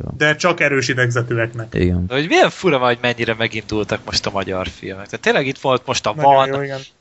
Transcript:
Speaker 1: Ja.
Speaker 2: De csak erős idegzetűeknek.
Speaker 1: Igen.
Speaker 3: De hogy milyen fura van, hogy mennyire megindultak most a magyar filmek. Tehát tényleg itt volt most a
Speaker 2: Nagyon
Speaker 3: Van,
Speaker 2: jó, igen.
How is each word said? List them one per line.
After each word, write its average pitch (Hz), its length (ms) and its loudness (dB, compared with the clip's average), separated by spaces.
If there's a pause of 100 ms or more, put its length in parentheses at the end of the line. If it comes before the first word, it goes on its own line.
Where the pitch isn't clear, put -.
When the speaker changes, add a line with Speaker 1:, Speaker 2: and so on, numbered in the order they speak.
Speaker 1:
Ja. - 160 -8
Speaker 2:
De 151 180 2
csak 170 240 0
erős 139 280 0
idegzetűeknek. 120 840 0
Speaker 1:
Igen. 90 340 2
Speaker 3:
De 120 60 -6
hogy 147 140 0
milyen 330 220 4
fura 160 280 2
van, 123 100 2
hogy 120 140 2
mennyire 117 360 0
megindultak 107 680 -4
most - 200 -4
a 107 60 -4
magyar 95 360 -4
filmek. 95 380 -12
Tehát 113 160 -10
tényleg 196 260 0
itt 135 120 -6
volt 131 260 2
most 123 200 -4
a - 100 0
Speaker 2:
Nagyon 139 180 4
Speaker 3:
Van, 135 140 6
Speaker 2:
jó, 139 140 -4
igen. 135 180 -8 (220)